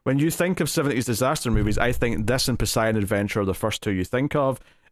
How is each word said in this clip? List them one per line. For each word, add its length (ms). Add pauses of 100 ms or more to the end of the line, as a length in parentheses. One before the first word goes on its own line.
when 160
you 100
think 300
of 100
seventies 360
disaster 440
movies, 280
I 160
think 340
this 220
and 100
Poseidon 420
Adventure 400
are 40
the 80
first 280
two 100
you 120
think 320
of. 240 (320)